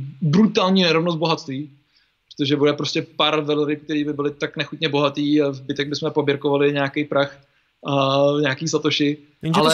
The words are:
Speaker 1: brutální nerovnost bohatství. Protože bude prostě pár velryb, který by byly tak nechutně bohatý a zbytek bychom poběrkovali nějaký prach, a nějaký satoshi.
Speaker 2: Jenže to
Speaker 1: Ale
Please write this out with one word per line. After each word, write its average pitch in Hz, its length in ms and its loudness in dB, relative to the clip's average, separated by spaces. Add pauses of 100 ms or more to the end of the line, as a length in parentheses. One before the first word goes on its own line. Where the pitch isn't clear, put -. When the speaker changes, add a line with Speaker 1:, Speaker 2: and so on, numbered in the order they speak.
(220)
Speaker 1:
brutální 190 640 4
nerovnost 165 320 2
bohatství. 151 560 -4 (680)
Protože 143 180 0
bude 147 180 2
prostě 156 280 -4
pár 156 400 -2
velryb, 147 420 -2
který 151 200 -4
by 147 100 -4
byly 143 180 -4
tak 147 260 -8
nechutně 151 320 -6
bohatý 147 520 0
a 143 100 0
zbytek 139 380 -6
bychom 147 220 -4
poběrkovali 143 640 0
nějaký 143 300 -2
prach, 139 340 -2 (500)
a 139 300 0 (240)
nějaký 147 260 -2
satoshi. 147 500 0 (240)
Speaker 2:
Jenže 160 180 0
to 151 60 4
Speaker 1:
Ale 160 80 4